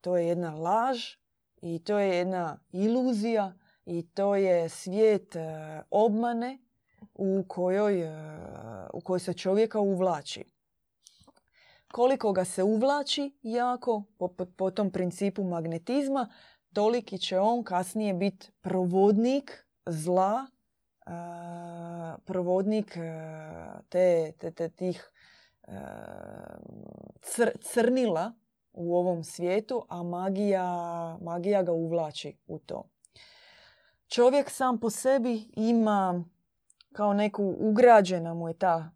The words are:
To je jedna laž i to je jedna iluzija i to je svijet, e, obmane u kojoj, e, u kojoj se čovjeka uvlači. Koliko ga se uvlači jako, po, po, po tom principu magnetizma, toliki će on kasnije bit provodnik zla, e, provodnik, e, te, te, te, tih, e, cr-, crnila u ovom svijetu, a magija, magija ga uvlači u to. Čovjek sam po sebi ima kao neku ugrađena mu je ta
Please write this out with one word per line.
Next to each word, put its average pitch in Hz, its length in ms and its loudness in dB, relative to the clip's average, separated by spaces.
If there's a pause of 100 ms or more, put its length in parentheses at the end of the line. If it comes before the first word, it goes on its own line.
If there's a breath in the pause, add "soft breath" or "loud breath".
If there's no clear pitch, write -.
To 180 160 0
je 170 120 2
jedna 170 260 -2
laž 220 440 0 (640)
i 165 220 -6
to 208 140 0
je 196 180 2
jedna 175 420 -2 (140)
iluzija 220 800 0 (340 soft breath)
i 170 160 -6
to 202 340 0
je 180 320 2
svijet, 202 680 0
e, 156 540 -10
obmane 233 680 0 (560 loud breath)
u 190 340 0
kojoj, 185 540 0
e, 160 80 -6 (840)
u - 80 -10
kojoj 185 200 -2
se 185 120 -6
čovjeka 208 480 2
uvlači. 185 760 -2 (1400 soft breath)
Koliko 247 380 4
ga 185 120 2
se 185 180 -2
uvlači 277 800 0
jako, 240 600 -2 (160)
po, 180 100 -2
po, 180 180 -6
po 190 240 -2
tom 196 200 0
principu 190 540 -2
magnetizma, 208 840 -2 (440 loud breath)
toliki 220 460 0
će 185 200 -2
on 226 240 2
kasnije 190 520 -2
bit 190 460 -2
provodnik 196 1040 2 (200)
zla, 185 600 0 (600)
e, - 40 -16 (1120)
provodnik, 190 720 0
e, 170 40 -8 (880)
te, 175 500 4
te, 170 120 -8
te, 165 180 -6
tih, 180 420 -6 (520 soft breath)
e, - 100 -20 (1500)
cr-, - 400 0
crnila 233 720 2 (400)
u 170 240 -2
ovom 175 280 0
svijetu, 202 640 -4
a 175 140 -10
magija, 185 640 0 (540)
magija 175 420 0
ga 175 100 0
uvlači 165 640 -4 (100)
u 160 120 -12
to. - 300 -12 (1200 soft breath)
Čovjek 262 420 4
sam 254 300 -2
po 226 100 -2
sebi 233 680 0
ima 208 680 2 (680)
kao 208 220 2
neku 202 440 0
ugrađena 208 760 8
mu 170 140 -6
je 165 100 -8
ta 165 380 0